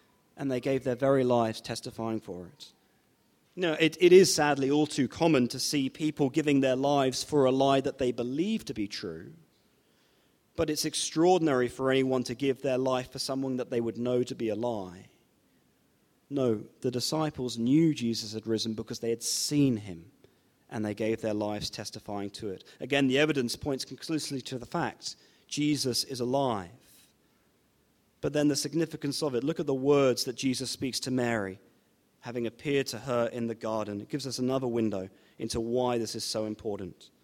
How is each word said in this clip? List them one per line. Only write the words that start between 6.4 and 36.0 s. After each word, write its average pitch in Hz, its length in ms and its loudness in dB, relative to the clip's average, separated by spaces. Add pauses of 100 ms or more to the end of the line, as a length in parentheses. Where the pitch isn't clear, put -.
their 131 160 4
lives 135 480 2
for 147 220 4
a 127 60 6
lie 135 300 4
that 135 180 -4
they 123 120 2
believe 143 540 -2
to 139 80 -8
be 104 140 -4
true, 87 460 -10 (1200)
but 160 140 0
it's 151 160 -2
extraordinary 160 800 2
for 131 240 -2
anyone 131 320 2
to 120 120 -6
give 127 260 -2
their 131 160 0
life 127 340 -2
for 131 80 -10
someone 135 380 -4
that 123 120 -6
they 120 120 -2
would 113 160 -4
know 123 260 0
to 123 120 -10
be 110 140 -4
a 104 60 -2
lie. 104 520 -6 (1200)
No, 127 340 0 (160)
the 127 120 -2
disciples 127 680 -4
knew 147 360 4
Jesus 113 380 -4
had 110 160 -8
risen 113 260 -2
because 110 260 -10
they 117 100 -4
had 117 120 -2
seen 139 560 2
him, 90 280 -12 (640)
and 110 160 -6
they 104 80 -2
gave 110 260 -2
their 107 140 -2
lives 104 360 -4
testifying 101 600 -10
to - 180 -10
it. 92 160 -10 (160)
Again, 139 280 2
the 131 120 4
evidence 139 380 2
points 135 260 -4
conclusively 139 600 -6
to 131 140 -8
the 120 80 -12
fact - 520 -4 (320)
Jesus 135 560 -2
is 120 160 -8
alive. 120 480 -2 (1500)
But 147 100 -2
then 147 160 2
the 143 80 2
significance 147 680 -4
of 139 140 0
it, 117 80 0
look 156 160 -2
at 165 60 -2
the 139 80 0
words 135 500 4
that 123 140 -6
Jesus 131 340 -2
speaks 131 300 -4
to 131 100 -4
Mary, 117 480 0 (640)
having 120 260 -4
appeared 139 400 -2
to 117 120 -8
her 120 340 0
in 117 140 -4
the 113 80 -4
garden. 107 440 -4
It 107 80 -12
gives 135 180 -6
us 127 140 -8
another 131 280 -2
window 107 420 -2 (280)
into 117 220 -6
why 123 380 0
this 113 180 -4